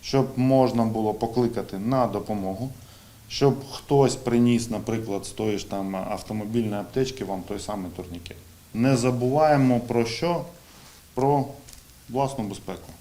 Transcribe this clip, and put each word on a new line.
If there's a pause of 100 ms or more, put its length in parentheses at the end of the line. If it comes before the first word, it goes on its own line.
Щоб
можна
було
покликати
на
допомогу, (580)
щоб (180)
хтось
приніс,
наприклад,
з
тої
ж
там
автомобільної
аптечки
вам
той
самий
турнікет. (380)
Не
забуваємо
про
що? (720)
Про (640)
власну
безпеку.